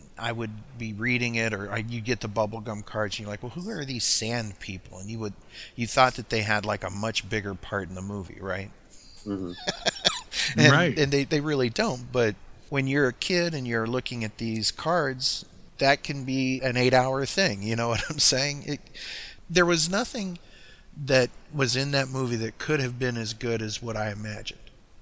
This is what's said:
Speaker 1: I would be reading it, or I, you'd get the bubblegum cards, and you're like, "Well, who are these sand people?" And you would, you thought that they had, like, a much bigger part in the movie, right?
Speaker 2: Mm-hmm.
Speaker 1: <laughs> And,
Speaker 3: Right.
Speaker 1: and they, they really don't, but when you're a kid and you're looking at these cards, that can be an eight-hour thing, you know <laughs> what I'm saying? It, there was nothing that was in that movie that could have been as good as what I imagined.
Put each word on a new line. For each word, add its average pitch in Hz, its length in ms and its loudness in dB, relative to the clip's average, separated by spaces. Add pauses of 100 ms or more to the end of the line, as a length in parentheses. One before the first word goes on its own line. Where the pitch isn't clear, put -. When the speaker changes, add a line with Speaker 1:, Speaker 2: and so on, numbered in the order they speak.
(200)
Speaker 1:
I 117 120 -2
would 113 200 -4 (260)
be 113 160 -6
reading 120 420 0
it, 113 160 2
or 101 200 -4
I, 107 60 -2
you'd 113 280 -4
get 120 160 0
the 117 80 -4
bubblegum 107 560 -2
cards, 107 300 -2
and 113 100 -8
you're 104 60 -8
like, 104 100 -8
"Well, 123 100 -8
who 180 200 -10
are 165 120 -6
these 123 220 -4
sand 113 540 0
people?" 92 400 -12
And 101 100 -10
you 113 100 -8
would, 104 140 -6 (420)
you 117 120 -2
thought 127 280 8
that 113 140 -8
they 110 120 2
had, 104 220 2
like, 104 200 0
a 95 80 -4
much 107 360 -2
bigger 101 280 -2
part 95 340 -4
in 92 60 -10
the 92 80 -8
movie, 98 360 -8
right? 95 300 -6 (560)
Speaker 2:
Mm-hmm. 95 320 -4
Speaker 1:
<laughs> - 40 -14 (960)
And, 151 140 8
Speaker 3:
Right. 156 280 4
Speaker 1:
and 139 120 2
they, 139 120 4
they 151 160 0
really 139 300 2
don't, 127 420 -2
but 117 240 4 (340)
when 139 180 0
you're 139 200 4
a 120 60 0
kid 175 420 0
and 131 120 -4
you're 113 200 0
looking 123 360 -4
at 107 140 -6
these 113 320 0
cards, 139 760 0 (360)
that 139 240 4
can 139 200 -4
be 131 380 0
an 127 160 2
eight-hour 127 480 6
thing, 120 380 0
you 113 120 0
know 117 120 0
<laughs> - 20 0
what 110 200 0
I'm 151 100 -6
saying? 143 480 2
It, 143 120 -4 (680)
there 175 160 6
was 170 240 4
nothing 196 480 -2 (680)
that 127 240 6 (240)
was 131 220 2
in 139 160 0
that 135 180 2
movie 127 260 0
that 110 240 -4
could 151 200 0
have 123 200 -2
been 123 180 0
as 113 160 -4
good 113 280 -2
as 107 200 -4
what 113 160 -4
I 107 140 -2
imagined. 104 480 -8 (420)